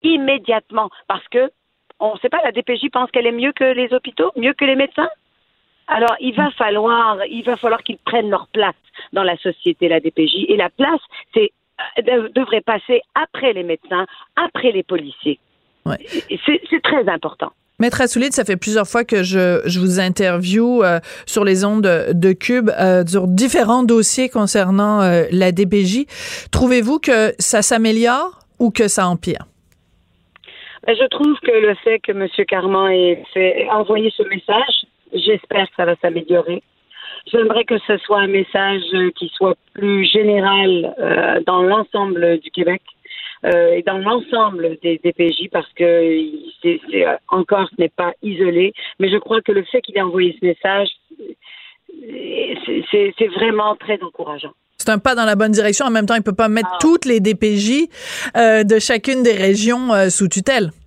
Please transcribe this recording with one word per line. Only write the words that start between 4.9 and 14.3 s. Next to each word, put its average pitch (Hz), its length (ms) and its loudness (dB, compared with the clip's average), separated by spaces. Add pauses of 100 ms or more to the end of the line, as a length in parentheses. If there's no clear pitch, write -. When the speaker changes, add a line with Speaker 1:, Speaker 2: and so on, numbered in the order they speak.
Speaker 1:
Alors, 226 320 2
il 254 160 -6
va 285 160 2
falloir, 220 680 0 (100)
il 233 160 -10
va 240 120 -2
falloir 233 260 -2
qu'ils - 160 -10
prennent 214 320 -2
leur 190 180 -2
place 196 260 -2 (380)
dans 196 120 0
la 175 140 0
société, 175 500 -2
la 165 120 2
D 160 100 -4
P 160 180 0
J. 185 200 -2
Et 208 80 4
la 180 140 0
place, 285 300 -2 (340)
c'est, 214 160 2 (480)
euh, 233 40 -2
dev-, 233 320 0
devrait 240 260 0
passer 233 400 0 (140)
après 269 380 -2
les 185 120 -4
médecins, 180 420 -4 (300)